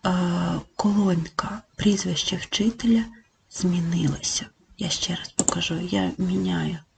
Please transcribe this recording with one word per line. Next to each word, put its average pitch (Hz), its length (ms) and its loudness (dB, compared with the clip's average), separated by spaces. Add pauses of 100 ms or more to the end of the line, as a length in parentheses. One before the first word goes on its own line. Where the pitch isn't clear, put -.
е, 185 40 2 (640)
колонка 196 840 0 (140)
прізвища 190 600 2
вчителя 226 680 2 (460)
змінилася. 170 960 0 (320)
Я 180 120 -4
ще - 240 -4
раз - 140 -10
покажу, - 520 -2
я 185 380 0
міняю 180 600 0 (200)